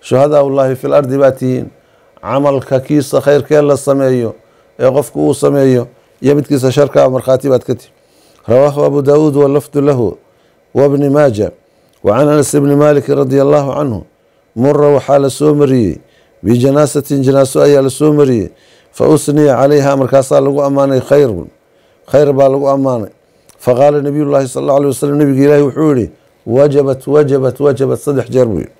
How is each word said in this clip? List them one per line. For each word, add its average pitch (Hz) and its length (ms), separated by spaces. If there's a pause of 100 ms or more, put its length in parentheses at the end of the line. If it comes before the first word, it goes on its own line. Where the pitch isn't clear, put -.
شهداء 143 440
الله 135 280
في 131 120
الأرض 139 280
baa 139 160
tihiin. 127 360 (560)
Camalka 135 580
kiisa 143 400
khayrkee 143 420
la 143 140
sameeyo, 131 580 (460)
ee 127 100
qofku 139 360
uu 147 80
sameeyo, 135 520 (360)
iyo 135 120
midkiisa 135 380
sharka 143 320
ah, 131 60
markhaati 127 380
baad 123 160
ka 127 100
tihiin. - 180 (560)
رواه 143 380
أبو 143 140
داود 143 360
واللفظ 143 420
له 135 380 (580)
وابن 143 360
ماجه. 135 420 (520)
وعن 117 240
أنس 147 280
بن 143 200
مالك 147 340
رضي 139 320
الله 139 320
عنه، 135 280 (540)
مر، 139 240 (180)
waxaa 139 200
la 139 120
soo 151 240
mariyey 131 440 (440)
بجنازة، 135 680 (180)
janaaso 135 360
ayaa 143 200
la 135 80
soo 151 220
mariyey. 131 380 (420)
فأثني 147 580
عليها، 139 460
markaasaa 135 440
lagu 139 220
ammaanay 139 380
khayrun, 123 480 (640)
khayr 143 220
baa 135 160
lagu 139 200
ammaanay. 135 420 (540)
فقال 135 300 (100)
نبي 143 180
الله 139 240
صلى 135 160
الله 143 120
عليه 143 140
وسلم، 143 320
nabiga 139 240
Ilaahay 147 180
wuxuu 147 280
yidhi: 113 200 (360)
"وجبت، 135 600
وجبت، 139 520
وجبت." 131 380
Saddex 135 320
jeer 127 160
buu 98 120
yidhi. - 220